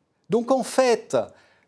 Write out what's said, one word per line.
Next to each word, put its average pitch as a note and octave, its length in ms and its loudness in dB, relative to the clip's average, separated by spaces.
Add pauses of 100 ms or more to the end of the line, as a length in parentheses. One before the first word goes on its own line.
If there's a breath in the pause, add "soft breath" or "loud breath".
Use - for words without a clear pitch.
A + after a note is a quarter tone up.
(280)
Donc, A#3 220 -2
en C4 140 0
fait, A#3 520 0 (520 soft breath)